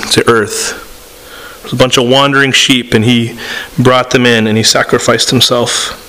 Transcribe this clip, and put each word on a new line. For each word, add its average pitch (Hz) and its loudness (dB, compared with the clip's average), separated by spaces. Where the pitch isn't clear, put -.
to - 2
earth. - -2
There's - -14
a 127 -4
bunch 127 2
of 123 2
wandering 139 2
sheep, 123 0
and 110 4
he 117 0
brought 127 2
them 123 2
in, 113 2
and 107 0
he 113 0
sacrificed 120 0
himself. - -2